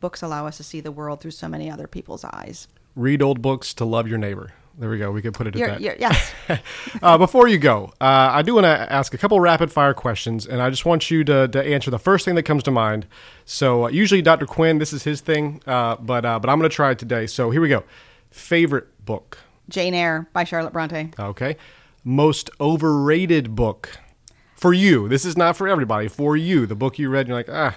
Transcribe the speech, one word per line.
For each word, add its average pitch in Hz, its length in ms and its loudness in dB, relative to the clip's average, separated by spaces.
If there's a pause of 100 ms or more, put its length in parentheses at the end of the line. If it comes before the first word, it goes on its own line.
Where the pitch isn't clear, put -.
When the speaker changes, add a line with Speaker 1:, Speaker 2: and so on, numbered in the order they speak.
Speaker 1:
books - 220 -10
allow 151 240 -8
us 147 100 -12
to 160 60 -20
see 156 180 -14
the 151 120 -14
world 147 280 -12
through 160 120 -16
so 160 160 -14
many 156 220 -10
other - 180 -14
people's - 360 -16
eyes. - 420 -16 (300)
Speaker 2:
Read 135 240 0
old 139 220 0
books 131 320 -6
to 117 100 -6
love 113 240 -2
your 113 100 -4
neighbor. 98 340 -8 (240)
There 117 140 -8
we 110 80 -6
go. 101 140 -4
We 104 100 -6
could 110 120 -8
put 117 120 -6
it 101 80 -6
at - 60 -6
Speaker 1:
You're, 240 80 -2
Speaker 2:
that. 104 120 -8
Speaker 1:
you're, - 200 -6
yes. - 320 0 (160)
Speaker 2:
<laughs> 165 120 -2 (400)
Uh, 170 160 8
before 240 300 6
you 208 120 4
go, 113 420 2
uh, 131 320 6
I 147 100 2
do 226 140 0
wanna 165 340 4
ask 139 240 -2
a - 40 -8
couple 208 200 2
rapid 165 320 4
fire 143 240 2
questions, 113 520 -6
and 123 140 -4
I 127 100 0
just 131 140 -6
want 170 280 0
you 160 120 2
to, 135 220 4
to 135 180 -2
answer 143 280 -2
the 123 60 -4
first 190 260 2
thing 180 100 0
that 165 80 2
comes 147 220 0
to 139 80 0
mind. 110 340 0 (380)
So, 120 400 0
uh, 117 40 0
usually 190 320 2
Doctor 151 260 4
Quinn, 160 320 2
this 151 140 -4
is 139 120 -10
his 151 160 -4
thing, 151 460 -4
uh, 120 300 0
but, 120 280 -4
uh, 113 160 -2
but 123 100 0
I'm 143 80 2
gonna 160 100 2
try 143 220 0
it 127 80 -2
today. 117 300 -4
So 120 220 -2
here 147 100 0
we 160 80 2
go. 127 160 0 (460)
Favorite 165 580 -2 (160)
book? - 340 -10 (300)
Speaker 1:
Jane 180 260 -4
Eyre 165 380 -2
by 175 100 -2
Charlotte 165 300 -4
Bronte. 160 380 -6 (100)
Speaker 2:
Okay. 123 360 -6 (460)
Most 143 480 0 (100)
overrated 151 920 2
book 107 440 -4 (580)
for 180 160 4
you? 175 360 4
This 135 160 0
is 165 120 -4
not 170 200 2
for 190 120 -4
everybody. 110 400 0
For 147 280 0
you, 160 300 2
the 104 100 -8
book 131 220 -4
you 139 120 -2
read, 135 120 0
and 120 60 -6
you're 123 100 -4
like, 120 100 -8
"Ah, 151 280 -4